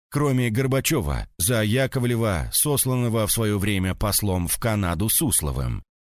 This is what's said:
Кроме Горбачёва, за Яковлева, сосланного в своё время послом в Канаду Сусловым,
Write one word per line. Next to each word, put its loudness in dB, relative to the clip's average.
Кроме 2
Горбачёва, 0
за 0
Яковлева, 0
сосланного 0
в -2
своё 0
время 0
послом 0
в -2
Канаду 0
Сусловым, 0